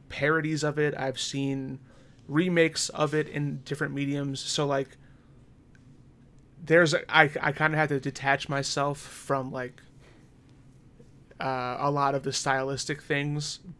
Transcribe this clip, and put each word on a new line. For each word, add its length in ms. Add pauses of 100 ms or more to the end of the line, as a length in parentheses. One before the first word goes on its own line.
parodies 540
of 140
it. 200
I've 220
seen 600 (480)
remakes 600
of 240
it 160
in 340
different 300
mediums. 480
So, 240
like, 320 (1700)
there's 280
a, 180
I, 180 (120)
I 100
kinda 260
had 120
to 100
detach 500
myself 500
from, 520
like, 300 (1600)
uh, 400
a 120
lot 240
of 80
the 100
stylistic 680
things 580 (200)